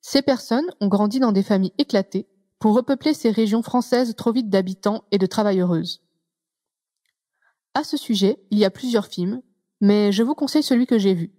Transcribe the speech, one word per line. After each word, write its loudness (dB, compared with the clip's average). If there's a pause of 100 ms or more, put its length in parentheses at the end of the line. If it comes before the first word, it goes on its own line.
Ces 0
personnes -2 (100)
ont -2
grandi 0
dans 2
des 2
familles 0
éclatées -2 (320)
pour 4
repeupler 0
ces 0
régions 0
françaises -2
trop -2
vides -2
d'habitants -2
et 0
de 2
travailleuses. 0 (1700)
À 0
ce -8
sujet, 0 (120)
il 2
y 4
a 2
plusieurs -2
films, -6 (400)
mais 4
je 2
vous 0
conseille -2
celui 2
que 2
j'ai 2
vu. -6